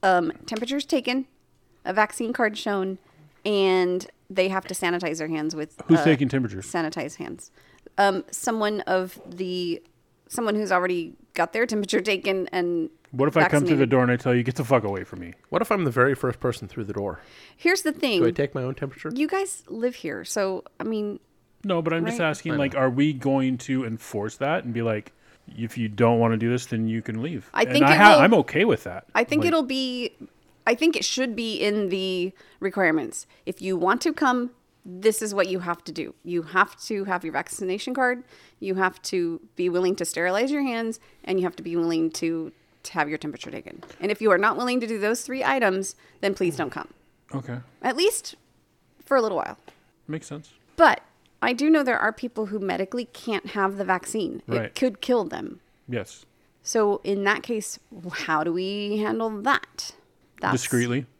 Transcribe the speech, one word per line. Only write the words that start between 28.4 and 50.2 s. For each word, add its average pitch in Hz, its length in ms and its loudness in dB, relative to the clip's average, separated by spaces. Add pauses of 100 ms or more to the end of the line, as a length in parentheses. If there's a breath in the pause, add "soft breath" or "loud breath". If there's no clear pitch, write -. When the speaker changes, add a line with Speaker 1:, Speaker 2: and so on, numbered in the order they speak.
Speaker 2:
with - 200 2
that. 92 280 -10
Speaker 1:
I 220 100 4
think 294 200 2
Speaker 2:
Like 349 60 4
Speaker 1:
it'll 320 140 4
be, 254 520 -4 (500)
I 226 80 4
think 311 220 2
it - 100 -4
should 254 300 -2
be 226 220 -4
in 208 320 0
the 185 440 -2 (260 soft breath)
requirements. 175 680 0 (180 soft breath)
If - 160 -10
you 185 160 -2
want 190 240 2
to 330 120 0
come, 247 360 0 (360)
this 202 360 0
is 214 120 -6
what 196 140 2
you 185 120 -4
have 170 260 -6
to 165 80 -12
do. - 200 -8 (120)
You 175 180 -4
have 180 320 2 (120)
to 196 180 -4
have 180 180 -4
your 160 80 -6
vaccination 185 600 -6
card. 247 280 0 (380 soft breath)
You 190 160 -4
have 190 280 0
to 170 360 -2 (160)
be 180 140 0
willing 180 260 2
to - 80 -4
sterilize 185 480 0
your 285 120 0
hands, 226 360 -4 (240 soft breath)
and 185 160 0
you 180 60 0
have 175 100 -4
to 170 80 -16
be 170 140 -4
willing 165 340 0
to, 165 400 -4 (320)
to - 80 -14
have 151 160 -2
your 151 100 -6
temperature 147 320 -10
taken. - 320 -16 (200)
And 196 100 -2
if 208 100 -4
you 220 100 2
are 180 60 6
not 202 200 2
willing 247 240 -2
to 226 60 -6
do 220 120 -4
those 214 220 -2
three 262 200 -6
items, 202 540 0 (240 soft breath)
then 196 140 0
please 165 240 -2
don't 147 120 -4
come. - 200 -12 (440)
Speaker 2:
Okay. 123 260 -8 (220)
Speaker 1:
At 254 140 -2
least 370 400 0 (720)
for 277 100 2
a 254 60 6
little 202 160 0
while. - 200 -6 (520)
Speaker 2:
Makes 151 180 -8